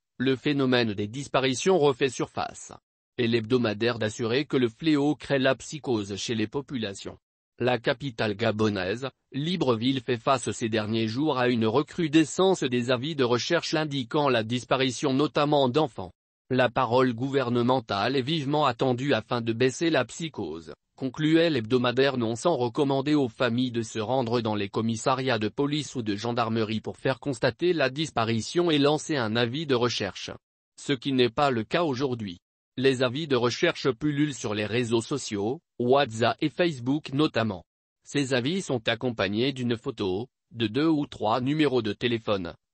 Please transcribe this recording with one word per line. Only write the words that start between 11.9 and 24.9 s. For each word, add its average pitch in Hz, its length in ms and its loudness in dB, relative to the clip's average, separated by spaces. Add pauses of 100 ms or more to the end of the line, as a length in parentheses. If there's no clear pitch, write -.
des 123 260 0
avis 131 240 -2
de 135 100 2
recherche 123 480 0
indiquant 147 560 0
la 120 140 2
disparition 127 720 0
notamment 147 560 2
d'enfants. 120 420 -2 (380)
La 127 180 4
parole 127 460 2
gouvernementale 123 1000 0
est 139 80 0
vivement 147 440 0
attendue 131 480 0
afin 120 260 -2
de 113 120 0
baisser 127 360 0
la 143 160 2
psychose, 82 720 -10 (220)
concluait 156 520 2
l'hebdomadaire 123 720 2
non 113 160 0
sans 165 220 2
recommander 135 580 0
aux 139 140 4
familles 123 420 0
de 117 120 -2
se 113 160 -8
rendre 120 420 0
dans 110 140 0
les 101 140 -2
commissariats 120 720 0